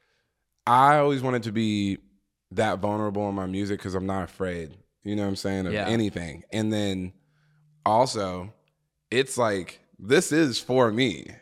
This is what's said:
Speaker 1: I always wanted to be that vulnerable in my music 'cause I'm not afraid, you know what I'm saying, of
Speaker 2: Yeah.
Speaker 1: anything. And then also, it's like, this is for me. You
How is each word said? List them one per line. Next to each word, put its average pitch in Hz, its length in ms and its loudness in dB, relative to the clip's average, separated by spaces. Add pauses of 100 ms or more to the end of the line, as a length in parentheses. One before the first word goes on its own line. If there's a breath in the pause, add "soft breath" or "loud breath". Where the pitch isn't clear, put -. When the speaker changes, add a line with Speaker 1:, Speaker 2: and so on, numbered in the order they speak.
(680)
Speaker 1:
I 135 300 8
always 143 260 2
wanted 123 200 0
to 113 80 -4
be 104 460 0 (540)
that 98 280 0
vulnerable 104 500 -2
in 98 60 -4
my 95 120 -4
music 98 340 -4
'cause 92 140 -6
I'm 92 100 -4
not 95 200 -4
afraid, 87 520 -8 (260)
you 104 120 -4
know 104 80 -2
what 98 60 -2
I'm 98 80 -4
saying, 98 280 -4
of 87 80 -4
Speaker 2:
Yeah. 101 140 -4
Speaker 1:
anything. 87 560 -4 (100)
And 107 180 -2
then 95 420 -2 (720)
also, 104 680 0 (560)
it's 131 300 0
like, 104 400 -2 (180)
this 135 340 2
is 151 280 2
for 123 320 4
me. 107 360 -2
You - 140 -18